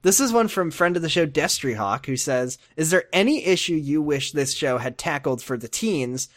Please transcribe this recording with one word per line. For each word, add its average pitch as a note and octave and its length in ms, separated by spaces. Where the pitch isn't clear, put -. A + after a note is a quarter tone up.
This F#3+ 160
is C4 140
one A3+ 160
from F3 240
friend F3 240
of E3 60
the D#3+ 60
show, E3 200
Destry C3+ 480
Hawk, G#2 300
who C3 100
says, B2+ 420
"Is D#3+ 140
there F3+ 220
any A3+ 340
issue F3 280
you D3+ 280
wish C#3 300
this C#3 200
show B2+ 260
had B2+ 200
tackled C#3+ 420
for C3 160
the A#2 120
teens C3 680